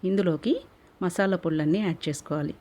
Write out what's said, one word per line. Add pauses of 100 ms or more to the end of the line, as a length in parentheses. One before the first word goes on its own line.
ఇందులోకి (520)
మసాలా
పొళ్ళన్నీ
యాడ్
చేసుకోవాలి.